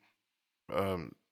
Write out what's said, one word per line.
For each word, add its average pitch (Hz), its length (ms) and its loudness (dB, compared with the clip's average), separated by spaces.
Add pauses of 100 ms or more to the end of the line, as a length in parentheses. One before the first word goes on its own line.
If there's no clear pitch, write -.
(720)
um, 90 420 0 (180)